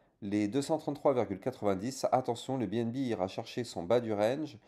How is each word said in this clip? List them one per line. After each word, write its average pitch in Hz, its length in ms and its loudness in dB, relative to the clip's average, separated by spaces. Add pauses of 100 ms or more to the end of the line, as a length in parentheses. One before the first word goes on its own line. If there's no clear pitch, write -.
(220)
les 104 260 2
deux 131 140 0
cent 156 160 0
trente-trois 147 340 2
virgule 101 260 0
quatre-vingt-dix, 107 720 -2
attention, 127 440 0
le 120 100 0
B 92 80 -4
N 117 160 0
B 117 60 -6
ira 107 320 0
chercher 117 360 -6
son 92 180 -8
bas 107 180 4
du 110 140 -2
range, 120 420 0 (120)